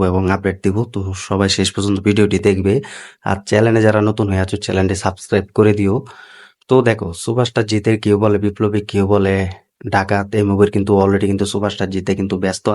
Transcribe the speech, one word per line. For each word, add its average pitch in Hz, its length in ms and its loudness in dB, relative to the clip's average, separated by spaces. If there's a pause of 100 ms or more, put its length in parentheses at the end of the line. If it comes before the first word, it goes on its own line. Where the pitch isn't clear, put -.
(100)
এবং 92 120 0 (120)
আপডেট 95 280 -2
দিব। 98 140 0 (160)
তো 101 60 -8 (300)
সবাই 98 220 0
শেষ 95 220 0
পর্যন্ত 98 340 -2
ভিডিওটি 104 320 2 (100)
দেখবে। 95 260 2 (500)
আর 98 120 -2 (100)
চ্যানেলে 113 360 2
যারা 107 260 4
নতুন 107 200 -2
হয়ে 95 160 0
আছো, 98 200 -4
চ্যানেলটি 95 400 0
সাবস্ক্রাইব 98 500 -2
করে 107 200 4
দিও। 101 200 2 (720)
তো 131 80 2 (140)
দেখো, 104 200 -2 (140)
সুপারস্টার 117 440 -2
জিতের 110 340 0
কেউ 104 220 2
বলে 107 160 2
বিপ্লবী, 104 420 -2 (100)
কেউ 101 140 0 (100)
বলে 98 200 2 (580)
ডাকাত, 101 420 0
এই 107 140 2
মুভির 101 240 4
কিন্তু 101 200 0 (100)
already 98 280 2
কিন্তু 98 220 -2
সুপারস্টার 101 380 -4
জিতে 95 300 -4
কিন্তু 98 180 -4
ব্যস্ত 95 360 -4